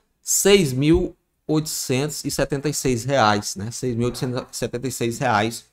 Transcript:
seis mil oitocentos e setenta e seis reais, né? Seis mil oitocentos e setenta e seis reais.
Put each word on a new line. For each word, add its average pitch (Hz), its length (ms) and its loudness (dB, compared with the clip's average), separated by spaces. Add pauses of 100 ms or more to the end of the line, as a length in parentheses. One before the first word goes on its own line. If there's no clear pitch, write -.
(220)
seis 190 520 4
mil 156 420 2 (340)
oitocentos 151 760 -2
e 143 60 -2
setenta 143 360 -2
e 147 60 0
seis 123 320 -2
reais, 107 500 2
né? 101 160 -8
Seis 123 240 -4
mil 117 120 0
oitocentos 123 440 -4
e - 60 -14
setenta 120 300 -4
e 120 40 -2
seis 117 260 -2
reais. 117 560 0